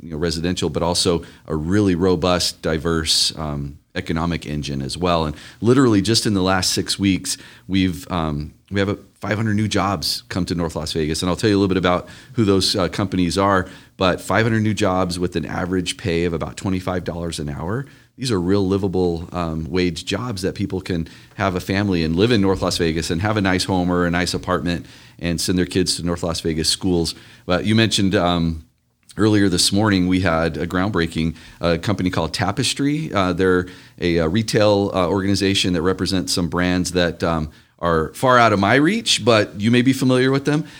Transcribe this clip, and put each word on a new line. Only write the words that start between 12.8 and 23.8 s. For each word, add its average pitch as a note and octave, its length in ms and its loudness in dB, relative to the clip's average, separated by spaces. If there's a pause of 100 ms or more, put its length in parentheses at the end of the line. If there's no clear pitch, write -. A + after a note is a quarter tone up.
companies F2+ 480 -2
are, G2 320 2 (300)
but F#2 240 2
five G#2 240 0
hundred A2+ 160 0
new G#2+ 140 0
jobs F#2 420 0
with F2 180 -4
an D#2+ 100 -4
average F2+ 520 -4
pay E2+ 280 -2
of E2+ 80 -2
about D2+ 220 -6
twenty-five F#2 480 -4
dollars E2+ 360 -6
an D2 100 -6
hour. F2+ 380 -6 (280)
These A#2+ 160 -6
are F#2+ 100 2
real F#2+ 240 2
livable, F#2 680 0
um, D#2+ 340 -4
wage F2+ 400 -2
jobs G#2 360 -6
that F#2 140 -2
people F#2+ 260 -4
can E2+ 260 -4 (280)
have G2 200 0
a F2+ 40 -2
family F#2+ 440 0
and D#2+ 120 0
live A2 160 4
in A2 100 4
North F#2+ 220 2
Las F2+ 140 0
Vegas D#2+ 340 0
and E2+ 100 -2
have G#2+ 160 0
a G#2 40 2
nice F#2 240 2
home F2+ 260 0